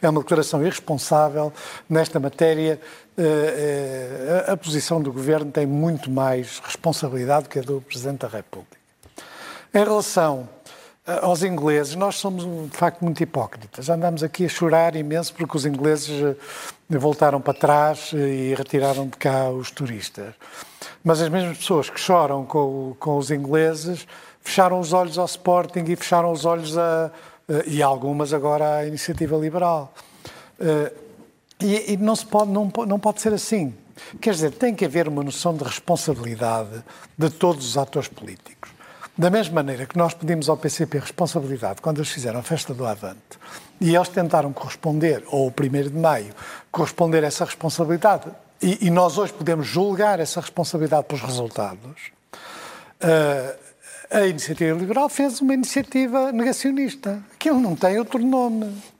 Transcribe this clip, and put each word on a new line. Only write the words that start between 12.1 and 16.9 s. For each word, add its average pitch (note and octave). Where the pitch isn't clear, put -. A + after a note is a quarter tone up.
somos, F#3
de -
facto, E3+
muito E3
hipócritas. B2
Andamos E3
aqui D#3+
a E3
chorar E3
imenso D#3+
porque E3
os C#3+
ingleses, D3